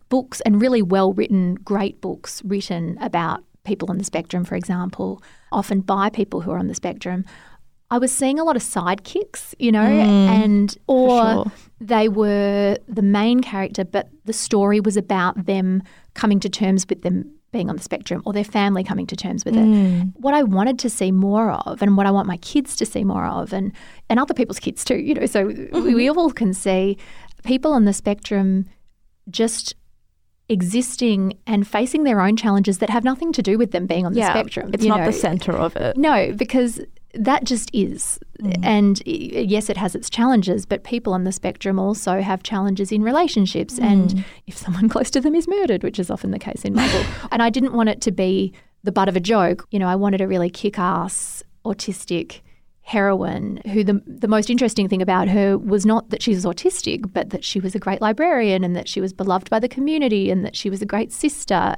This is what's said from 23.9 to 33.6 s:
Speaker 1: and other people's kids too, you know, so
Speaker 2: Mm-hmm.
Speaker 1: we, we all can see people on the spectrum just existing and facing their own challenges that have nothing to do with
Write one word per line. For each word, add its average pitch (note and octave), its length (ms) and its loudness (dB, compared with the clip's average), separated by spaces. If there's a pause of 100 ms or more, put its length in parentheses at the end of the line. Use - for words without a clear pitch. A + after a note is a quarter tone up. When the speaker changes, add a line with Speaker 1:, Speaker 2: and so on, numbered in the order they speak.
Speaker 1:
and A#3 100 2
other C#4+ 160 0
people's A3+ 240 -2
kids - 260 -8
too, - 120 0
you - 180 -2
know, - 120 0
so G3+ 220 0
Speaker 2:
Mm-hmm. - 360 -4
Speaker 1:
we, A#3+ 100 4
we A#3+ 160 4
all D#4+ 200 2
can G3 240 0
see F#3+ 420 0 (480)
people C4 280 2
on A#3 120 4
the G3+ 100 4
spectrum G3 720 0 (640)
just - 440 -2 (760)
existing G3 840 0 (120)
and G3+ 200 0
facing B3+ 380 0
their A3 160 4
own G3+ 160 4
challenges G3 420 2
that G#3+ 120 0
have A3+ 140 0
nothing C4+ 280 -2
to B3 100 -2
do G3+ 160 2
with A#3 140 2